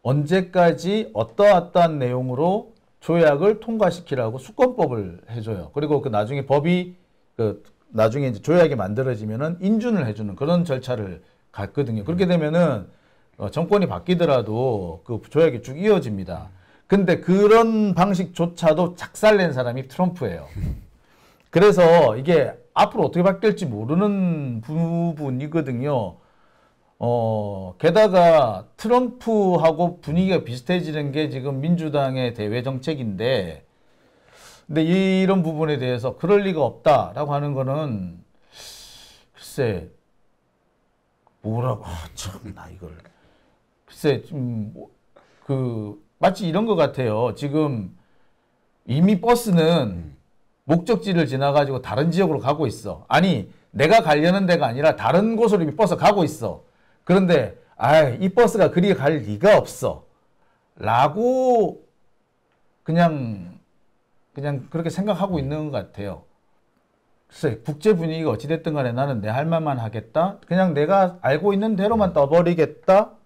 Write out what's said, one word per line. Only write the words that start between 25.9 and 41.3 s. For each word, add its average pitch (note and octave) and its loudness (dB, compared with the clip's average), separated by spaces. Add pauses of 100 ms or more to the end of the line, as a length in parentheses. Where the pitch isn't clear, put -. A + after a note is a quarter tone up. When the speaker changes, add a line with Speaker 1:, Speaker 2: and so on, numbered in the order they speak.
Speaker 1:
어, G#2+ -4
게다가 E3+ 4 (100)
트럼프하고 F#3 0
분위기가 F3+ 0
비슷해지는 D3+ -4
게 D3+ -2
지금 C3+ -6
민주당의 C#3+ -2
대외 A2 -4
정책인데, A#2+ -4 (1040)
근데 D#3+ 0
이런 F#3+ 2
부분에 D#3 -2
대해서 B2 -4
그럴 G3+ 2
리가 E3+ -2
없다라고 B2+ 0
하는 C#3+ -4
거는 C3 -6 (1120)
글쎄, F#2+ -6 (1500)